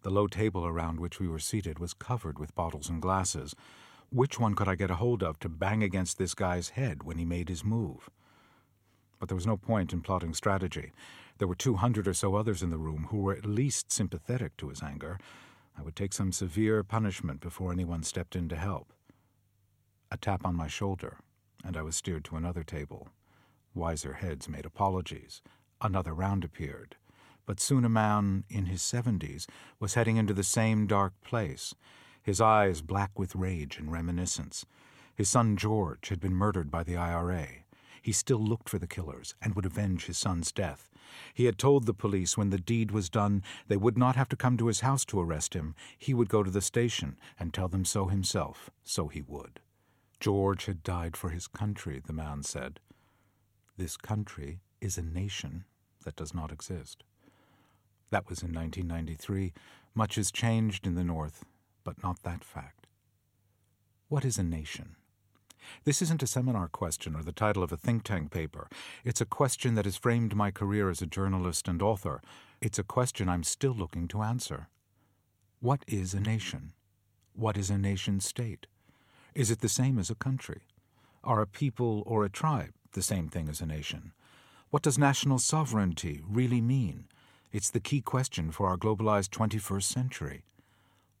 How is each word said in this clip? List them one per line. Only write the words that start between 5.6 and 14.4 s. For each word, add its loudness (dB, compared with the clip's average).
against 0
this 0
guy's 0
head -4
when -6
he -2
made -2
his -4
move? -2
But -6
there -2
was 0
no 4
point 0
in -2
plotting 0
strategy. 0
There 2
were 0
two 2
hundred 2
or 2
so 2
others 0
in 0
the -2
room -4
who -2
were 0
at -8
least 0
sympathetic -2